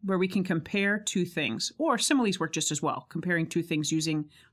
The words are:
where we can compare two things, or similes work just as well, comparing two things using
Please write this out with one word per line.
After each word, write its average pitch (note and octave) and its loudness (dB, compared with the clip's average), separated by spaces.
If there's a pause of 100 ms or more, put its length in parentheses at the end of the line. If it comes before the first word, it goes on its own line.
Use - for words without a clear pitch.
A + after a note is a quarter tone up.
where F#3+ 0
we F#3 2
can F#3 0
compare G3 0
two G3 0
things, C#3+ -2
or C#4+ 2
similes A#3 2
work D#3+ -2
just D#3 -2
as D3+ -2
well, C#3+ -2
comparing E3+ 0
two E3+ 0
things D#3 -2
using D#3 0 (220)